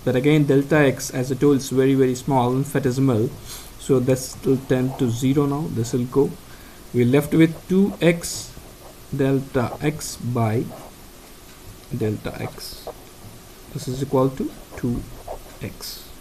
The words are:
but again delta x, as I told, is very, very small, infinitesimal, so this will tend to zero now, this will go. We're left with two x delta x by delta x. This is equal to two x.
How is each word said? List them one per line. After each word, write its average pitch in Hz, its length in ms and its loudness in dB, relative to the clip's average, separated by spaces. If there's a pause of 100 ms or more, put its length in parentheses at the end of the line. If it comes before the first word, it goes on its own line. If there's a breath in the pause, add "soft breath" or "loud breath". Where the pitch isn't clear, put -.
but 127 140 2
again 147 260 4
delta 139 340 4
x, 139 340 2
as 131 200 -4
I 131 40 -2
told, 143 220 4
is 127 120 -6
very, 131 260 4
very 131 180 4
small, 123 440 0
infinitesimal, 135 720 2 (500 loud breath)
so 131 200 2
this 131 440 0
will 131 140 2
tend 131 420 -2
to 127 100 2
zero 131 360 2
now, 143 240 -2
this 113 240 -4
will 123 120 0
go. 139 240 2 (640 loud breath)
We're 123 120 4
left 143 280 2
with 160 220 6 (140)
two 196 320 4
x - 500 -2 (640)
delta 135 680 0
x 151 360 -4
by 117 480 -2 (1300)
delta 107 440 -4
x. - 460 -12 (840)
This - 140 -8
is 131 160 -4
equal 131 280 2
to 214 200 -6 (240)
two 123 260 -2 (600)
x. - 480 -12 (120)